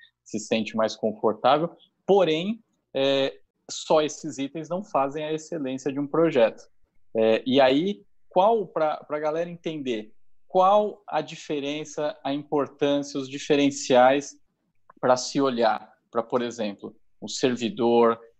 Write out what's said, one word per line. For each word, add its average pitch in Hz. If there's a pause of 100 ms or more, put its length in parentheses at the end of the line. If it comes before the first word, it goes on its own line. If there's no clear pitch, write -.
(240)
se -
sente 110
mais 110
confortável, 123 (360)
porém, 185 (320)
é, 135 (320)
só -
esses 147
itens 156
não 180
fazem 143
a 151
excelência 147
de 135
um 143
projeto. 147 (520)
É, 110
e 131
aí, 151 (240)
qual, 202
pra, 156
pra 151
galera 156
entender, 143 (360)
qual 196
a 156
diferença, 151
a 139
importância, 143
os 131
diferenciais 139 (640)
pra 127
se 127
olhar 117 (240)
pra, 117
por 123
exemplo, 107 (260)
o 107
servidor, 117 (200)